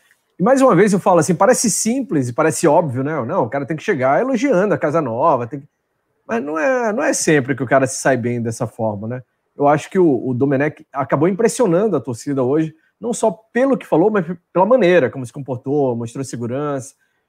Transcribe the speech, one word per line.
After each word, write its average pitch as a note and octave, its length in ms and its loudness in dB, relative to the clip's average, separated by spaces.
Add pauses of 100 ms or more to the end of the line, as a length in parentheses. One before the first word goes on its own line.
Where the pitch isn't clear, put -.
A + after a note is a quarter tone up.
(380)
E E3+ 60 -4
mais B3+ 180 4
uma B3+ 140 6
vez G3+ 160 4
eu G3 80 2
falo F3+ 200 4
assim, F3 140 2
parece A3 360 2
simples A3 600 -2
e A#2+ 40 -8
parece D#3 340 0
óbvio, D3 360 2
né? D3 220 -4
Não, D#3+ 180 -2
o A#2 60 -4
cara C#3 160 -6
tem D#3+ 120 -6
que - 60 -14
chegar C#3+ 360 0
elogiando A3 540 0
a C#3 40 0
casa D#3+ 240 0
nova, B2 460 0
tem C#3 140 -12
que... D3 60 -20 (600)
mas A#3 160 -4
não D4+ 160 -6
é, B3+ 320 0
não B3 120 -2
é D#4 100 0
sempre C#3+ 420 2
que C3+ 80 -6
o B2 40 -6
cara C3+ 200 2
se - 140 -8
sai C3+ 160 2
bem A#2+ 240 -4
dessa A#2 260 -4
forma, A2 400 -6
né? B2 160 -10 (320)
Eu C#3+ 120 0
acho D3 220 0
que - 80 -4
o, D3 300 2
o C3 60 -2
Domenech C#3 580 -2
acabou C#3+ 380 0
impressionando G3+ 640 0
a C3 60 -2
torcida C3+ 420 -4
hoje, D3+ 320 -2 (240)
não A3+ 140 -6
só A3 180 0
pelo B3+ 460 -2
que - 80 -10
falou, F3+ 260 2
mas G3 140 0 (260)
pela F3+ 140 2
maneira F3+ 440 4
como B2+ 160 -10
se A#2 60 -14
comportou, C3+ 640 -2
mostrou A#2+ 300 -8
segurança, B2+ 680 -6 (360)